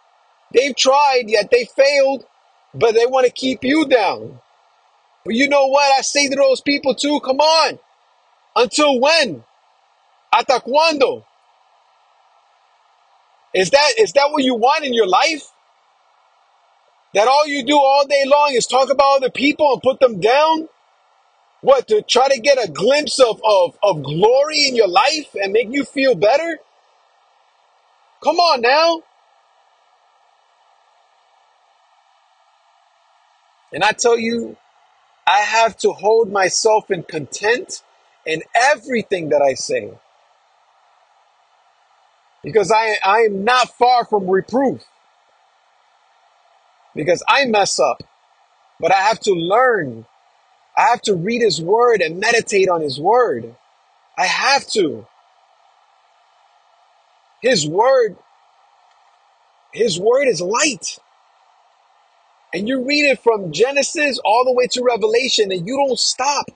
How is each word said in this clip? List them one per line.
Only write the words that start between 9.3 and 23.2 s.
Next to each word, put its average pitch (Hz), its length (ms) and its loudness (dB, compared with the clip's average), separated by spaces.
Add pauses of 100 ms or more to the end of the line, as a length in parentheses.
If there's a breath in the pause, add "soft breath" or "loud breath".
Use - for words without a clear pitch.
¿Hasta 233 280 0
cuándo?" 269 640 0 (2250)
Is 185 160 0
that, 285 280 4
is 202 160 2
that 285 180 2
what 302 100 0
you 254 120 0
want 285 300 0
in 254 100 -6
your 220 120 0
life? 269 460 0 (1600)
That 208 160 4
all 294 180 2
you 285 160 -6
do 285 140 0
all 277 300 4
day 277 180 0
long 285 280 2
is 233 140 -2
talk 254 240 2
about 277 260 4
other 269 140 -2
people 285 440 0
and 190 80 -8
put 254 180 -2
them 233 200 2
down? 302 500 0 (880)
What, 254 280 2
to 214 120 2
try 254 300 0
to 269 100 0
get 277 180 2
a 208 120 -4
glimpse 269 500 0